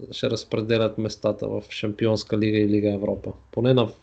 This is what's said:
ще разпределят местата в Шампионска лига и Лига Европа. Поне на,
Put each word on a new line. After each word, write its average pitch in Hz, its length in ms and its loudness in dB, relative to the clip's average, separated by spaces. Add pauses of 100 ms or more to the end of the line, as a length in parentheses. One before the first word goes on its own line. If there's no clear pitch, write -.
(100)
ще 117 200 -4
разпределят 110 680 0
местата 104 500 -4
в 104 220 -6
Шампионска 110 680 -2
лига 107 200 2
и 104 100 4
Лига 104 240 2
Европа. 101 400 -4 (180)
Поне 123 240 2
на, 120 140 4 (140)